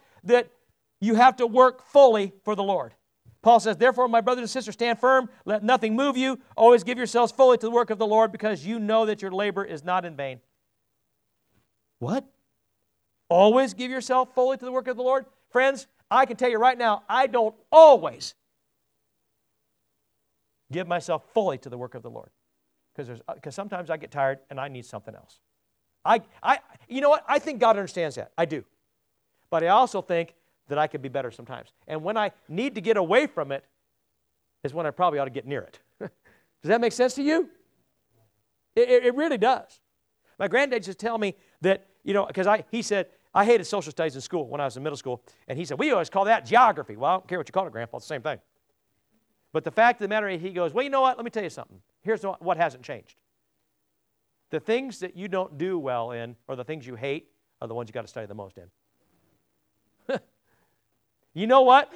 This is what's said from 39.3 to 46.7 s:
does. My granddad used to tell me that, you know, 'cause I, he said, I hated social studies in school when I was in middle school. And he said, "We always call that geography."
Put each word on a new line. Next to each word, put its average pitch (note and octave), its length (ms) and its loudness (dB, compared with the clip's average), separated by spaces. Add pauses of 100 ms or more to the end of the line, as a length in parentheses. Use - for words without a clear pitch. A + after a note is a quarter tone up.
does. A#3 420 -2 (600)
My F#3+ 80 -4
granddad A#3+ 400 -2
used F#3+ 120 -14
to G#3 60 -10
tell A#3 140 -4
me G3+ 160 -4 (260)
that, F3+ 260 0 (160)
you G3+ 120 -2
know, G3 100 0
'cause F#3 220 -4
I, G#3 240 2
he A3+ 100 -6
said, F#3+ 300 -4 (220)
I G3 120 4
hated A3 200 4
social D#3 260 -6
studies D#3 240 -6
in C3+ 60 -12
school D3+ 260 -6
when C#3+ 120 -10
I C#3+ 60 -4
was A#2+ 100 -8
in C3 80 -14
middle D3 140 -8
school. B2 260 -10 (240)
And B2+ 100 -10
he E3+ 80 -8
said, C#3 120 -10
"We C#4 140 0
always F3+ 180 -2
call G3 160 0
that G3+ 200 0
geography." D#3 520 2